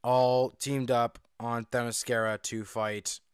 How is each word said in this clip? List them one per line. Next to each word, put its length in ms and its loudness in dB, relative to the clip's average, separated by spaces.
all 460 4
teamed 420 -2
up 260 2
on 260 -4
Themyscira 760 -2
to 240 -6
fight 560 -4